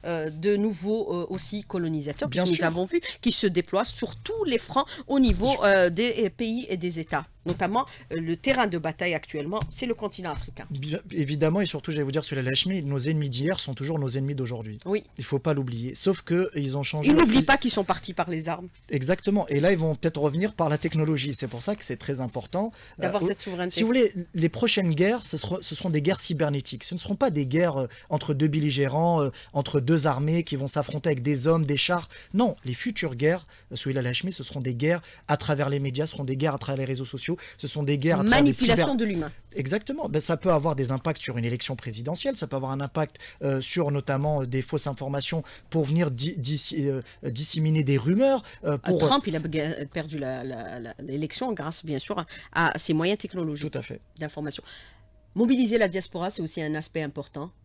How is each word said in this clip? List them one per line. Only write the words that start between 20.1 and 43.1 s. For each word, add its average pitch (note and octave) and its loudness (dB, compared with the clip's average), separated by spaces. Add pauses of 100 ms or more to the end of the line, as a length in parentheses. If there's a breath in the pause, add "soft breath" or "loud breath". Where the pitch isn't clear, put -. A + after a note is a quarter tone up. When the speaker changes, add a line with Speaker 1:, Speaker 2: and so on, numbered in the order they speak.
Speaker 2:
revenir D#3+ 2
par E3 2
la D3 2
technologie. D3+ 0
C'est B2 -4
pour A#2+ -8
ça - -2
que - -14
c'est B2 -6
très C3 -6
important. D3+ -4 (280 loud breath)
Euh, D#3 -4
Speaker 1:
D'avoir F#3+ 0
Speaker 2:
au-, E3+ 2
Speaker 1:
cette G3+ -2
souveraineté. F3+ -4
Speaker 2:
si - 2
vous A3 4
voulez, A#3+ 4 (200)
les E3 2
prochaines G3+ 2
guerres, G3 2
ce - -4
sera, F3 -4
ce - -8
seront F3+ -4
des D3+ 2
guerres F3+ 2
cybernétiques. C#3+ -2
Ce - -6
ne F3+ -6
seront - -4
pas C4+ 2
des D3 0
guerres, D3+ 2
euh, A#2+ -4 (220 loud breath)
entre D#3 -2
deux D3 4
belligérants, D3 2
euh, C3+ 2 (240 loud breath)
entre C#3+ 0
deux C#3 4
armées D3+ 2
qui D3+ -4
vont C3+ -2
s'affronter D3 -2
avec C3 0
des C#3 2
hommes, E3 6
des C#3+ 2
chars. F3 0 (240 loud breath)
Non, G#3 2
les B2+ -2
futures D#3+ -4
guerres, D#3 2 (240 soft breath)
euh, B2+ -8
sous C#3 -4
Hillel C3 0
Hachmi, B2 -2
ce C#3 -8
seront - -8
des B2+ -4
guerres D#3+ 2 (280 loud breath)
à D3 2
travers C#3+ 0
les C#3 0
médias, C#3 0
ce - -4
seront C#3+ -6
des C3 -2
guerres C#3 0
à - -6
travers C#3 -4
les C3+ 0
réseaux C3 -4
sociaux, E3 -4 (220 loud breath)
ce D3 -8
sont D3+ -2
des C#3+ 2
guerres E3 4
à - 2
travers A#3+ 6
les C#4+ 8
Speaker 1:
Manipulation A#3 4
Speaker 2:
cyber- B3 0
Speaker 1:
de A3+ 2
l'humain. E3 -2 (240)
Speaker 2:
Exactement. G#3+ -4
Ben, D3+ 0
ça D#3+ 0
peut F#3 2
avoir D3+ 4
des C3 0
impacts C3+ -2
sur B2 -6
une A#2 0
élection B2 -2
présidentielle, C3+ -6
ça - -6
peut C#3 -6
avoir C3 -4
un C3+ -4
impact, D3 -2 (260 loud breath)